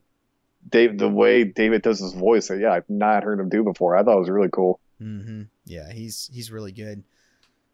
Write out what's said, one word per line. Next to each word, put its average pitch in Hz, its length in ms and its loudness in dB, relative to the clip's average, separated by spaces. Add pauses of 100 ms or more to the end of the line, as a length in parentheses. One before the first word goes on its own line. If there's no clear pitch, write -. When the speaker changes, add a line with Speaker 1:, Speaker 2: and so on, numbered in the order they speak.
(680)
Speaker 1:
Dave, 117 300 4
the 104 100 2
way 107 360 4
David 110 380 0
does 110 180 0
his 92 120 -8
voice 95 360 2
that, 95 100 -6
yeah, 104 140 2
I've 87 180 -4
not 104 320 0
heard 104 160 -4
him 95 100 -4
do 104 140 0
before. 90 340 0
I 98 60 4
thought 110 140 4
it 95 40 4
was 87 100 -2
really 98 220 2
cool. 92 280 0 (200)
Speaker 2:
Mm-hmm. 107 420 -12 (220)
Yeah, 85 280 -16
he's, 113 400 -14
he's 117 180 -16
really 107 220 -14
good. 104 320 -16 (680)